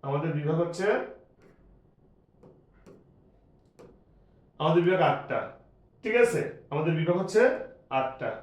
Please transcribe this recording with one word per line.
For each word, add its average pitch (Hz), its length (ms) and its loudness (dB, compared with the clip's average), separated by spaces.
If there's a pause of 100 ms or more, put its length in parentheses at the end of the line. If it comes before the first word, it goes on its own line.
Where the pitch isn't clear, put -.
আমাদের 147 300 -2
বিভাগ 151 260 -2
হচ্ছে, 175 240 -4 (3750)
আমাদের 165 240 4
বিভাগ 180 160 4 (100)
আটটা। - 280 -4 (640)
ঠিক 220 200 -2
আছে? - 180 2 (320)
আমাদের 160 260 0
বিভাগ 170 220 2
হচ্ছে 214 200 2 (580)
আটটা। 127 300 -6 (140)